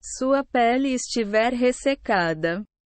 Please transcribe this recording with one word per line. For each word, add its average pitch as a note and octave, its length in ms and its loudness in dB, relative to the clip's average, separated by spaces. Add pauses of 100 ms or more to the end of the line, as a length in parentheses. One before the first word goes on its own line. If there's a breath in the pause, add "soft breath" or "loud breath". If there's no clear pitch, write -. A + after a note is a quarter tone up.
sua C4+ 400 0
pele B3+ 520 2
estiver A3+ 580 0
ressecada. G#3 1120 0 (240)